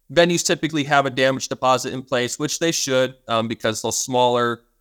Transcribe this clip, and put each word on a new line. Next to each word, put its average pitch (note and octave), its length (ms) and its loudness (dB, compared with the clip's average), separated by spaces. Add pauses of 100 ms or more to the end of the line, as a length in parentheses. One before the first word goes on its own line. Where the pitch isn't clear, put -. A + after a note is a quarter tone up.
(120)
venues E3+ 340 2
typically D#3 380 -2
have D3 220 2
a C3+ 40 0
damage C3 380 0
deposit B2+ 460 0
in B2+ 100 -8
place, B2 340 -2
which D3 220 -4
they E3 120 0
should, C3 440 0 (120)
um, A2+ 200 0
because A2+ 340 -2
those C#3+ 180 -2
smaller, A#2+ 600 0 (200)